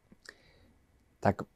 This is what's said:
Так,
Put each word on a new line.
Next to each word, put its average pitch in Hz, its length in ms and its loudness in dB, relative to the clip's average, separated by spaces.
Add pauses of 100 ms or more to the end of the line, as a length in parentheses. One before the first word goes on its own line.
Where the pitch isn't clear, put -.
(1200)
Так, - 260 2 (100)